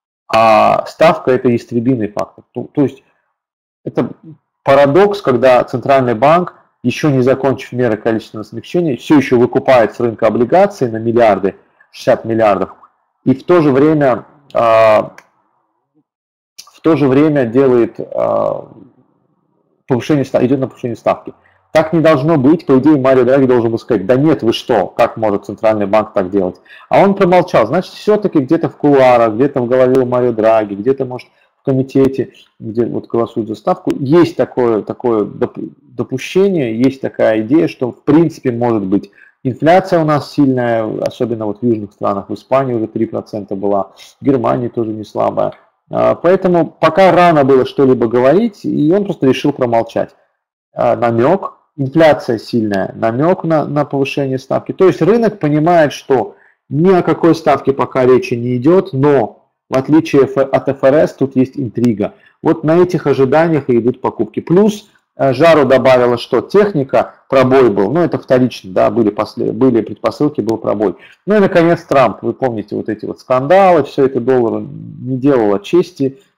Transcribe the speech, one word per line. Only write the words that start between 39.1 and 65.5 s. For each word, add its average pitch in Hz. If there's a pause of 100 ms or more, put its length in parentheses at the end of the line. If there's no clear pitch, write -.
Инфляция 160
у 156
нас 151
сильная, 123 (160)
особенно 110
вот 104
в 123
южных 110
странах, 101
в 110
Испании 131
уже 110
три 113
процента 107
была, 98 (280)
в 117
Германии 127
тоже 113
не 107
слабая. 104 (380)
А, 117
поэтому 175
пока 175
рано 165
было 131
что-либо 131
говорить, 139
и 147
он 202
просто 170
решил 139
промолчать. 117 (580)
А, 117
намёк, 117 (180)
инфляция 139
сильная, 104
намёк 123
на, 165
на 143
повышение 139
ставки. 131
То 190
есть 165
рынок 214
понимает, 151
что - (340)
ни 160
о 180
какой 160
ставке 139
пока 131
речи 123
не 123
идёт, 175
но 135 (340)
в 127
отличие 147
ф-, -
от 135
Ф -
Р 135
С 170
тут -
есть 131
интрига. 113 (280)
Вот 160
на 160
этих 175
ожиданиях 139
и 120
идут 117
покупки. 113
Плюс, 208 (260)
э, 135
жару 151